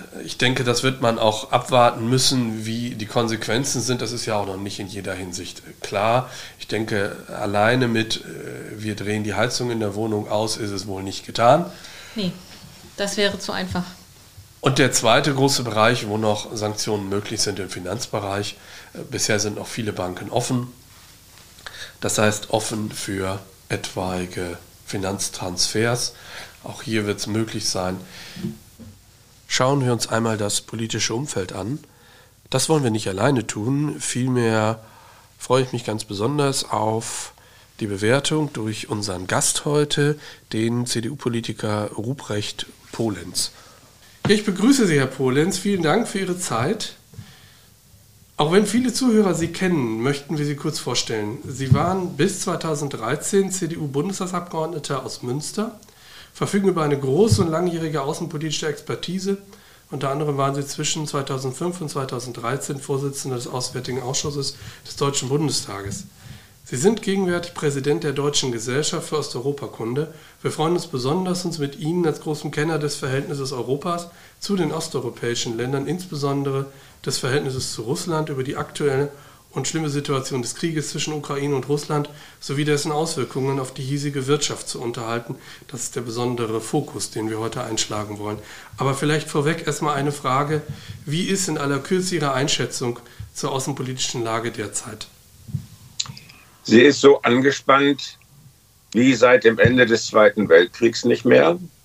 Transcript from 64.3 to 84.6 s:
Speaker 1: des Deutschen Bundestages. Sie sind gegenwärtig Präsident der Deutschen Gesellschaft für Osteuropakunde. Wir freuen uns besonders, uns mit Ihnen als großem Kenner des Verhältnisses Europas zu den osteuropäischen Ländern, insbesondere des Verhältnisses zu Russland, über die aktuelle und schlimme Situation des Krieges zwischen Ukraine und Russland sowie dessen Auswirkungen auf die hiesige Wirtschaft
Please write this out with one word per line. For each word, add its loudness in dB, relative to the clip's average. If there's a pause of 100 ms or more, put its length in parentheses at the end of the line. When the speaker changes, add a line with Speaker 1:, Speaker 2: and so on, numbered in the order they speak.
Speaker 1:
des -14
Deutschen 0
Bundestages. -2 (640)
Sie -6
sind 2
gegenwärtig 0
Präsident 0
der -2
Deutschen 0
Gesellschaft -2
für 0
Osteuropakunde. -4 (300)
Wir -2
freuen 2
uns 0
besonders, 0
uns -4
mit -4
Ihnen 0
als -2
großem -4
Kenner 0
des -2
Verhältnisses -4
Europas -4 (320)
zu -2
den 2
osteuropäischen -4
Ländern, -2
insbesondere -2 (400)
des -2
Verhältnisses -2
zu -8
Russland, -2
über -4
die -6
aktuelle 0 (400)
und -4
schlimme -2
Situation -2
des -6
Krieges -2
zwischen -4
Ukraine -2
und -2
Russland 0 (300)
sowie -2
dessen 2
Auswirkungen 0
auf -6
die -10
hiesige -2
Wirtschaft 0